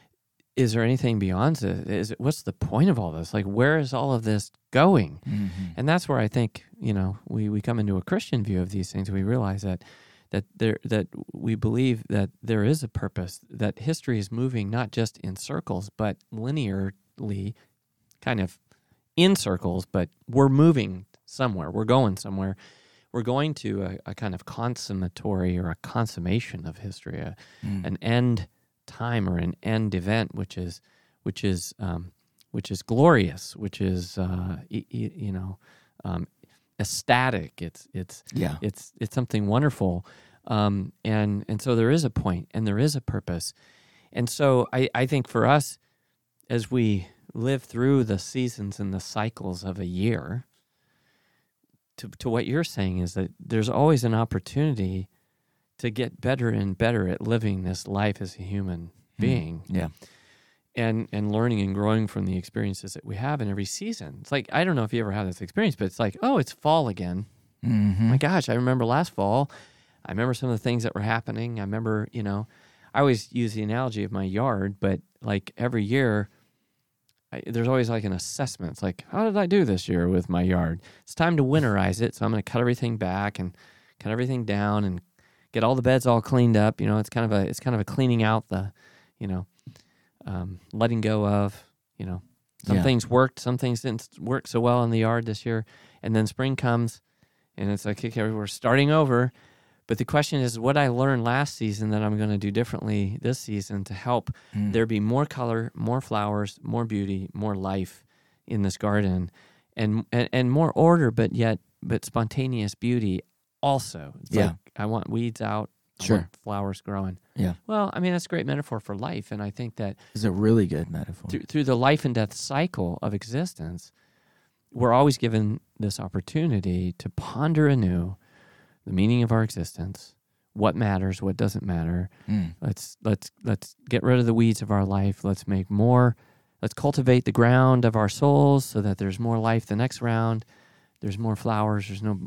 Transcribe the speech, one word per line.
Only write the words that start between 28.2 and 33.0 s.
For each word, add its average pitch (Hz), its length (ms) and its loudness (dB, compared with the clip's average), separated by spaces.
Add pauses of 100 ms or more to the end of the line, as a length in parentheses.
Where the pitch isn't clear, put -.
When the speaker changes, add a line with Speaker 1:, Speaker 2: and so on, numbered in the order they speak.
Speaker 1:
time 113 420 -4
or 90 80 0
an 87 260 -2
end 110 320 0
event, 98 400 0
which 104 220 -8
is, 87 240 -8 (420)
which - 200 -6
is, 92 360 -2
um, 87 320 -6 (400)
which 113 180 -8
is 98 140 -6
glorious, 117 720 4